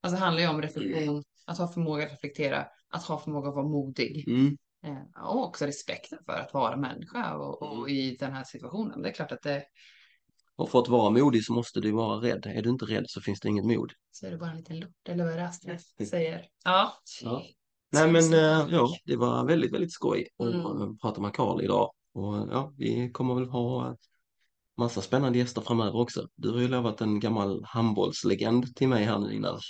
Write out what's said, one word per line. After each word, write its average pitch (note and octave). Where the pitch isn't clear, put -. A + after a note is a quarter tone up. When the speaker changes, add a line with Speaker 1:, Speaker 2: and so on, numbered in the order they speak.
Speaker 1:
Alltså, F3+
det F#3
handlar E3
ju E3+
om D3+
reflektion, D3+
Speaker 2:
Mm. D3
Speaker 1:
att E3+
ha F3
förmåga D3+
att D3
reflektera, C#3
att -
ha D3+
förmåga C#3+
att C#3
vara C#3+
modig. C#3+
Speaker 2:
Mm. C3+
Speaker 1:
Eh, -
och B3
också F3
respekten -
för -
att A#2+
vara C3
människa -
och, -
och G#2+
Speaker 2:
Mm. -
Speaker 1:
i C3
den C3+
här C3+
situationen. F3+
Det -
är -
klart -
att B2
det C#3+
Speaker 2:
Och -
för B2+
att A#2+
vara A2+
modig A#2+
så A#2+
måste A#2
du G#2+
vara G#2+
rädd. A2+
Är G#2+
du A2+
inte B2+
rädd G#2+
så -
finns G#2
det G#2+
inget G#2
mod. A2
Speaker 1:
Så -
är F3+
det E3+
bara E3+
en D#3+
liten E3
lort, -
eller F3
vad E3
är E3
det F3
Astrid F3
Speaker 2:
Mm. A2
Speaker 1:
säger? E3+
Ja. F#3
Speaker 2:
Ja. B2
Nej, D#3
men, E3
Speaker 1:
Tusen D#3+
Speaker 2:
eh, D#3+
Speaker 1:
tack. C#3+
Speaker 2:
ja, C3
det C#3
var A#2+
väldigt, D#3+
väldigt E3+
skoj -
att, A#2+
Speaker 1:
Mm. E3+
Speaker 2:
eh, G#2
prata G2+
med G#2
Carl F#2+
idag. G2
Och, G#2
ja, C#3
vi A#2+
kommer B2+
väl B2+
ha, B2
eh, B2
massa A#2
spännande B2+
gäster A#2+
framöver A2+
också. -
Du G#2+
har A#2+
ju B2
lovat A#2+
en G#2+
gammal G#2
handbollslegend A2
till C3+
mig A#2
här G#2
nu G#2
innan. G2+